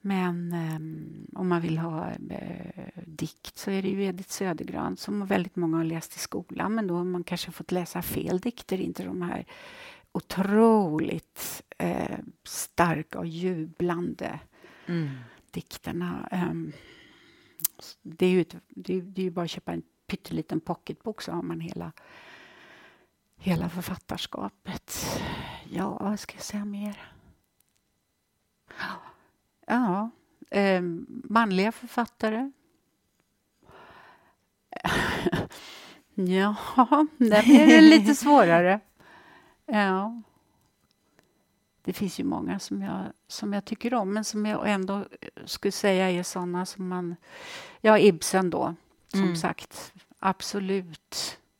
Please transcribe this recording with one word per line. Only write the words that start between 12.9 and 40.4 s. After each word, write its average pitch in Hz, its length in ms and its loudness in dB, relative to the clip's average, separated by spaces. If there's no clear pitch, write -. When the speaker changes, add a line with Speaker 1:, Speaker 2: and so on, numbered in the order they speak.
Speaker 1:
och 165 80 -6
jublande 170 1120 -4
Speaker 2:
Mm. 165 220 -4
Speaker 1:
dikterna. - 800 -10
Ehm, 165 420 -4
s-, - 240 -20
det 180 240 -2
är 185 40 4
ju 185 100 4
ett, - 160 -4
det 185 260 -8
är, 185 80 -2
det 185 200 -12
är - 20 -2
ju 185 60 -2
bara 175 140 -4
att 165 60 -6
köpa - 220 -10
en 165 100 -6
pytteliten 160 540 -6
pocketbok - 640 -10
så 175 100 -10
har 170 100 -6
man 165 180 -8
hela, 170 320 -10
hela 175 320 -2
författarskapet. - 1300 -12
Ja, 190 300 -6
vad 202 200 -4
ska - 160 -16
jag - 80 -16
säga 208 200 -8
mer? 208 480 -10
Ja, 220 400 0
ehm, 185 560 0
manliga 208 480 0
författare. 233 760 -6
<laughs> - 200 -4
Ja, 190 400 2
där 214 240 6
blir 262 240 12
det 311 140 12
lite 311 340 12
svårare. 196 680 6
Ja. 208 560 0